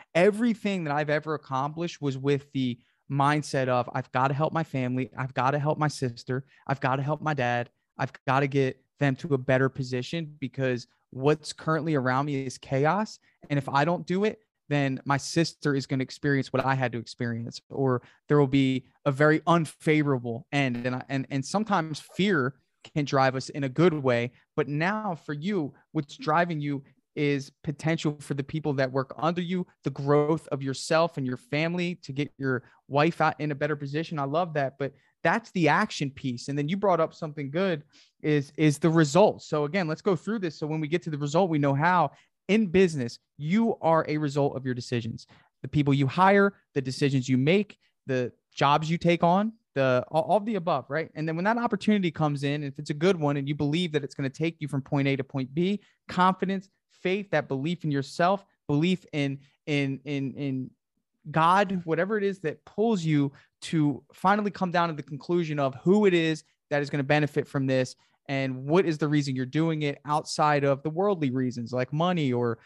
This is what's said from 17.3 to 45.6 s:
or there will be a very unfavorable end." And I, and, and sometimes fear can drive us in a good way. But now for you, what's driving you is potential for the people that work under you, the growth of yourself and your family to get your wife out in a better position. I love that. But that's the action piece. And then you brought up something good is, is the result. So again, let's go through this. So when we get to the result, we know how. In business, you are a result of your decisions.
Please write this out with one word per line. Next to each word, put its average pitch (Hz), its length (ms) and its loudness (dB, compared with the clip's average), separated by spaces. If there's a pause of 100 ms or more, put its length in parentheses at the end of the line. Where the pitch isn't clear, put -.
or 131 320 0 (280)
there 143 100 6
will 143 80 6
be 131 400 2 (180)
a 143 80 2
very 151 340 4
unfavorable 143 1080 0
end." 127 340 0
And 127 100 -2
I, 127 120 -10
and, 135 220 -4
and 135 140 -2
sometimes 185 560 -2
fear 170 540 0 (400)
can 147 100 0
drive 131 320 2
us 127 140 -6
in 143 140 -6
a 135 40 -4
good 156 260 4
way. 127 380 0 (240)
But 143 120 0
now 185 460 -2
for 151 200 -10
you, 160 400 -4 (180)
what's 156 240 -6
driving 156 440 0
you 143 220 -4 (320)
is 143 360 0 (120)
potential 151 580 -2
for - 120 -10
the 139 100 -2
people 151 300 -4
that 131 180 0
work 131 280 -4
under 170 240 -2
you, 180 240 -4 (180)
the 147 60 0
growth 147 580 2
of 139 140 -6
yourself 160 560 -2
and 135 80 -4
your 127 100 -4
family 175 600 -4
to - 160 -16
get 135 260 -4
your 131 240 -2 (260)
wife 151 320 2
out 156 180 0
in 151 120 -4
a 143 40 -4
better 147 220 -2
position. 147 420 -6
I 143 60 -2
love 156 300 -2
that. 135 240 -4
But 139 160 -4 (280)
that's 196 280 0
the 165 180 2
action 160 420 0
piece. 123 380 -8
And 139 100 -4
then 147 120 -2
you 196 80 -2
brought 190 220 2
up 160 120 0
something 151 380 -10
good 170 340 -2 (380)
is, 147 340 0
is 156 220 4
the 175 100 2
result. 160 540 4
So 151 220 -2
again, 165 240 -2
let's 156 120 -6
go 190 160 2
through 226 220 -6
this. 175 180 -6
So 160 100 -6
when 156 140 -4
we 151 80 -4
get 170 140 -2
to 170 80 -8
the 147 80 -6
result, 160 320 0
we 156 80 0
know 143 160 2
how. 160 380 2 (360)
In 214 180 2
business, 160 520 2 (180)
you 196 460 0
are 160 260 4
a 151 80 -2
result 143 400 0
of 131 80 -8
your 127 100 -2
decisions. 120 520 -4 (340)